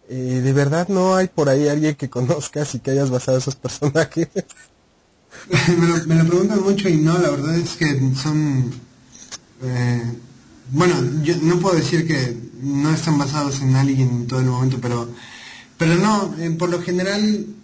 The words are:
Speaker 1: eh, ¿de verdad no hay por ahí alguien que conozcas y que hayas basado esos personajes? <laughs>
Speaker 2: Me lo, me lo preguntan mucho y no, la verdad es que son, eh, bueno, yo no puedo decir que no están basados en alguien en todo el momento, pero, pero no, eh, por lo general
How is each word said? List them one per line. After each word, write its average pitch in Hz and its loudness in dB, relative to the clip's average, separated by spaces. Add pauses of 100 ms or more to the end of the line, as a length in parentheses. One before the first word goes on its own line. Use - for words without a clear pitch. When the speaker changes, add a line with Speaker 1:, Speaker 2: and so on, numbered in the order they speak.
Speaker 1:
eh, 127 -4
¿de 135 2
verdad 147 2
no 185 2
hay 185 2
por 147 0
ahí 147 4
alguien 151 0
que 127 -8
conozcas 143 -4
y 120 -6
que 135 -4
hayas 139 0
basado 127 0
esos 131 -4
personajes? 151 -2
<laughs> - -4
Speaker 2:
Me 170 4
lo, 160 2
me 165 4
lo 165 6
preguntan 190 2
mucho 196 2
y 160 4
no, 160 4
la 165 2
verdad 143 -2
es 170 -4
que 135 0
son, 143 -2 (920)
eh, 123 -2 (680)
bueno, 165 2 (260)
yo 160 0
no 175 2
puedo 185 2
decir 160 0
que 127 -2 (260)
no 143 0
están 151 0
basados 139 -2
en 131 4
alguien 131 2
en 120 -2
todo 127 -2
el 131 2
momento, 127 0
pero, 120 -4 (680)
pero 165 4
no, 196 2
eh, 170 -4
por 170 -2
lo 175 -2
general 202 0 (180)